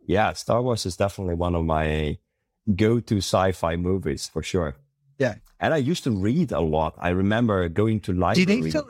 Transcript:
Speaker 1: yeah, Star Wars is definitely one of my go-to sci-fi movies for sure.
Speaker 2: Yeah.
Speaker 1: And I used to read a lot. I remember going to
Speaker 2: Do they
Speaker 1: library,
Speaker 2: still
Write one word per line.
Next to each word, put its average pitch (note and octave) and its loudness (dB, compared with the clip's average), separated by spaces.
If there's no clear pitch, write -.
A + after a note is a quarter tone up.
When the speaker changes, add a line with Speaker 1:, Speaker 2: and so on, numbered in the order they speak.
Speaker 1:
yeah, F#2+ 2
Star A2+ -2
Wars B2 -2
is F2+ -6
definitely G2 -2
one F2 0
of E2 0
my D#2 0
go-to G#2+ 2
sci-fi F#2 0
movies F2 -2
for - -6
sure. D#2+ -2
Speaker 2:
Yeah. B2 0
Speaker 1:
And A2+ 0
I E3 0
used D3 -2
to C3+ 0
read A2+ 0
a D2+ -2
lot. D#2+ 0
I F2 -2
remember G2 2
going G#2 0
to G2+ -6
Speaker 2:
Do F#2 2
they G#3 2
Speaker 1:
library, - -2
Speaker 2:
still D4 -4